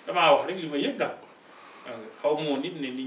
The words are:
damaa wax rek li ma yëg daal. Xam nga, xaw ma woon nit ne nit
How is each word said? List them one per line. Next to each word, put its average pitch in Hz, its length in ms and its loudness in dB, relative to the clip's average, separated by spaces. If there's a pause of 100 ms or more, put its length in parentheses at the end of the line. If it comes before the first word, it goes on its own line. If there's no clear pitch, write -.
damaa 160 300 6
wax - 120 2
rek 190 140 -4
li 156 60 -6
ma 143 100 -4
yëg 247 180 0
daal. - 220 -2 (680)
Xam 117 160 -12
nga, 110 80 -14 (140)
xaw - 140 4
ma 156 120 -4
woon 135 140 0
nit 175 180 -6
ne 135 80 -4
nit 131 180 -6